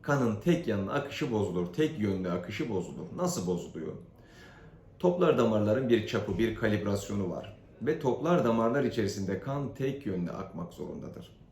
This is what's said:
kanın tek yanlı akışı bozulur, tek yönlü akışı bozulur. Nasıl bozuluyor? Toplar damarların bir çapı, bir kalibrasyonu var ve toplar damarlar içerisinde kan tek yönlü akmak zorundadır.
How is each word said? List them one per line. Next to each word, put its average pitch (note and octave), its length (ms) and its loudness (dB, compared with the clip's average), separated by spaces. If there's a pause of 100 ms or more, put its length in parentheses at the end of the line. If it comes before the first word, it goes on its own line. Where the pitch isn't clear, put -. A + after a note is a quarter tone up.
kanın A#2+ 400 2
tek E3 260 2
yanlı G2+ 260 0
akışı C#3+ 380 -2
bozulur, F2+ 420 0
tek - 260 0
yönlü F#2 320 0
akışı G2+ 380 -4
bozulur. F2 360 -4 (100)
Nasıl F2+ 320 -2
bozuluyor? E2 460 -4 (1040)
Toplar F3 380 4
damarların A2 520 4
bir A2 180 6
çapı, G2 300 -2
bir A2 180 2
kalibrasyonu G2+ 720 0
var - 280 -8 (240)
ve B2+ 180 0
toplar C#3 460 2
damarlar A#2 380 4
içerisinde G2 560 0
kan C#3 340 -4
tek - 320 -4
yönlü F2+ 260 -2
akmak - 420 -8
zorundadır. - 680 -12 (120)